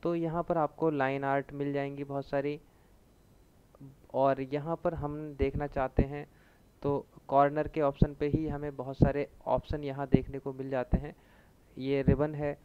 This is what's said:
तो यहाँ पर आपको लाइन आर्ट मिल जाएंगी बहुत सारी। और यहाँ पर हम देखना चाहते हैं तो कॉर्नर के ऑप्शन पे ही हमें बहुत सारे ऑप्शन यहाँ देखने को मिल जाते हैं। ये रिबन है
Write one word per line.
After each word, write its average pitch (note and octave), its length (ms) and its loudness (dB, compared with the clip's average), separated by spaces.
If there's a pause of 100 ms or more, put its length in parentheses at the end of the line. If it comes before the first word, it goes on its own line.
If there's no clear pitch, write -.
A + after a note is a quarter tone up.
तो E3+ 120 0
यहाँ E3 280 -2
पर E3+ 140 0
आपको D#3+ 320 2
लाइन C#3 360 0
आर्ट C#3 280 -2
मिल C#3+ 200 -4
जाएंगी C#3 300 -4
बहुत C#3 220 -6
सारी। C#3+ 340 -2 (1600)
और C3+ 280 4
यहाँ D3 400 -4
पर E3+ 120 0
हम C#3+ 220 -6 (200)
देखना C#3 320 0
चाहते C3+ 340 0
हैं D3 240 -6 (560)
तो C#3+ 220 -2 (240)
कॉर्नर C#3+ 380 6
के D#3 140 -2
ऑप्शन D3 320 4
पे D3 140 -4
ही D#3 200 0
हमें C#3+ 280 -6
बहुत C3+ 220 -8
सारे C#3+ 300 4 (200)
ऑप्शन C#3 360 -2
यहाँ C#3 240 -4
देखने C3+ 320 0
को C#3 140 -6
मिल C3+ 160 -8
जाते B2+ 280 -2
हैं। C#3+ 180 -6 (600)
ये C3+ 240 0
रिबन C#3+ 340 2
है D3 300 -4